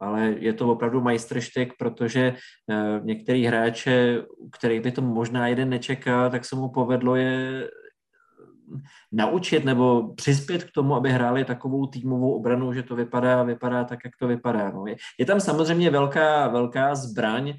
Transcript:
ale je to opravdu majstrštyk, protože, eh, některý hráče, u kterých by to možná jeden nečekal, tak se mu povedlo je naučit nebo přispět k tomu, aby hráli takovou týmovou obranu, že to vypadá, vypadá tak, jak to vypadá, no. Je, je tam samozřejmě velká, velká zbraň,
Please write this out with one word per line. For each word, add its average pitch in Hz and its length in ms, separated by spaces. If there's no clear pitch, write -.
ale 107 360
je 113 140
to 120 180
opravdu 120 300
majstrštyk, 120 800
protože, 120 540
eh, 107 320
některý 117 420
hráče, 120 760
u - 120
kterých 117 320
by 123 100
to 135 100
možná 120 460
jeden 123 220
nečekal, 123 600
tak 120 160
se - 100
mu 131 140
povedlo 123 460
je 131 520
naučit 135 540
nebo 123 480
přispět 143 500
k - 80
tomu, 143 240
aby 131 140
hráli 127 360
takovou 131 420
týmovou 127 440
obranu, 120 420
že 127 100
to 123 120
vypadá, 123 480
vypadá 123 400
tak, 123 220
jak 120 140
to 127 80
vypadá, 117 440
no. 98 160
Je, 104 80
je 123 60
tam 202 140
samozřejmě 165 500
velká, 147 580
velká 123 480
zbraň, 123 640